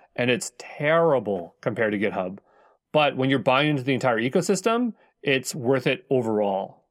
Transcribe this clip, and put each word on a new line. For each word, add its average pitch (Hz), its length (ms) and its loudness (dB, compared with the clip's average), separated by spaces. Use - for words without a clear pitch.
and 123 140 0
it's 117 280 -2
terrible 139 1040 0
compared 110 320 -2
to 104 80 -2
GitHub. 95 380 -4
But 147 240 2
when 131 120 0
you're 135 100 2
buying 131 300 2
into 139 140 -2
the 135 100 0
entire 123 260 0
ecosystem, 208 760 0
it's 135 320 -2
worth 131 320 0
it 131 240 -2
overall, 104 800 -2